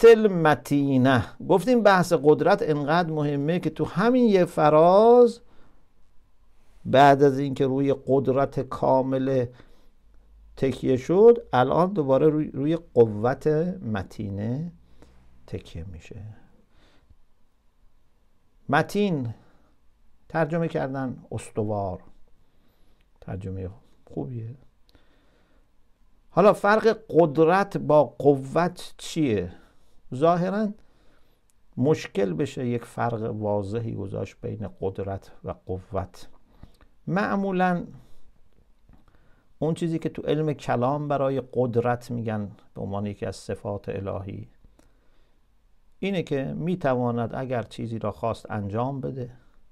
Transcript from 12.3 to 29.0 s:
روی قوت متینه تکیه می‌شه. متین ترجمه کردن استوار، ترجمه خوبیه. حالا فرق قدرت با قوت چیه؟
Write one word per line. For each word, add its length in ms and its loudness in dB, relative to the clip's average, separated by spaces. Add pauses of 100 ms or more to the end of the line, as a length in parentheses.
روی 260 -2 (180)
قوت 520 2 (360)
متینه 920 -6 (720)
تکیه 380 -14
می‌شه. 380 -16 (2500)
متین 640 -2 (920)
ترجمه 400 -2
کردن 640 -8
استوار، 720 -6 (1160)
ترجمه 500 -10 (340)
خوبیه. 500 -10 (1800)
حالا 220 6
فرق 460 2 (120)
قدرت 640 2
با 280 4
قوت 920 -2
چیه؟ 540 -2 (600)